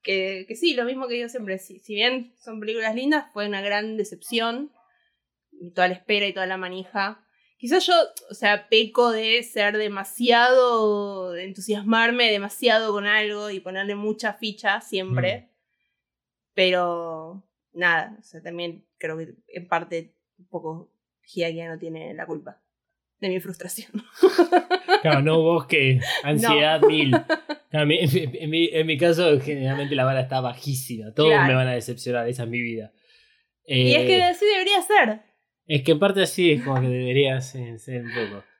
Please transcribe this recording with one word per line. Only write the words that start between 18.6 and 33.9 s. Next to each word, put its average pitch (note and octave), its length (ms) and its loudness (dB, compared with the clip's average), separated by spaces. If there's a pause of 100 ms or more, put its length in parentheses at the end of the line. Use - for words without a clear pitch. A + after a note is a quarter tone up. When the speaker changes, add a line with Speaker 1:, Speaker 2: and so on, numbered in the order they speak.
Speaker 1:
creo D#3+ 220 -8
que D#3+ 160 -12 (140)
en F3 200 -16
parte E3 460 -6 (240)
un F#3 100 -20
poco D#3+ 420 -12 (400)
Hideaki E3 340 -6
no E3 140 -12
tiene D#3+ 360 -12
la - 120 -12
culpa D#3 360 -14 (560)
de G3+ 100 -6
mi F#3 120 -2
frustración. F3+ 500 -14 (300)
<laughs> F4+ 500 4 (320)
Speaker 2:
Claro, C#3+ 200 4
no D#3+ 180 4
vos D#3+ 260 2
que C3+ 320 4 (260)
ansiedad D3+ 580 4
Speaker 1:
No. G#4+ 60 8
Speaker 2:
mil. D3 220 4 (600)
Claro, D3+ 140 0
en D3 40 2
mi, E3 120 4
en, D#3 100 2
mi, D#3 280 -2
en D#3 120 -6
mi, E3 200 2
en D#3+ 160 2
mi D#3 120 -2
caso, E3 420 4
generalmente C#3 540 -4
la C3 100 2
vara C3 160 0
está C3 220 -4
bajísima. B2 720 -8
Todos D#3 160 4
Speaker 1:
Claro. D3 180 4
Speaker 2:
me C3 60 4
van B2+ 140 2
a B2+ 40 -2
decepcionar, A#2+ 560 -4
esa B2 140 -6
es A2+ 80 -6
mi A#2+ 100 -4
vida. A2+ 320 -8 (720)
Speaker 1:
Y C3 300 4